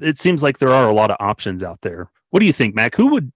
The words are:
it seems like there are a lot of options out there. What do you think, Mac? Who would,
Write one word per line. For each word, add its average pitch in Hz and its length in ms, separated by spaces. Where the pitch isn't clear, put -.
it 156 180
seems 175 240
like 139 160
there 135 100
are 127 200
a 107 40
lot 107 180
of - 80
options 98 440
out 85 180
there. 87 280
What 190 120
do 214 40
you 175 80
think, 107 220
Mac? 113 200
Who 233 120
would, 220 280